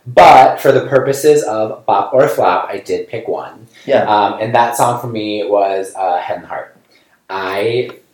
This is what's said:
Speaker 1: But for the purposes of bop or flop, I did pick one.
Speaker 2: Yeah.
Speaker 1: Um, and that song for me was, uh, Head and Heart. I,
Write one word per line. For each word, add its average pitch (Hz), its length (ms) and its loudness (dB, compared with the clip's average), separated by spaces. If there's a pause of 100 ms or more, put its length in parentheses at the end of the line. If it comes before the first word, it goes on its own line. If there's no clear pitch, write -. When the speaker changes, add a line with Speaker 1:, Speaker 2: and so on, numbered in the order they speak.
Speaker 1:
But 160 520 6
for 135 140 2
the 127 140 2
purposes 139 580 2
of 110 420 -4
bop 98 260 0
or 139 160 4
flop, 95 400 -2
I 98 100 -8
did 90 300 -6
pick - 200 -10
one. - 400 -10 (180)
Speaker 2:
Yeah. 131 180 2
Speaker 1:
Um, 104 360 0
and 113 140 -4
that 120 220 2
song 123 240 0
for 127 60 -10
me 107 420 -6
was, 95 480 -2
uh, 90 220 -2
Head - 200 -8
and - 80 -18
Heart. - 300 -14 (540)
I, 98 600 -4 (240)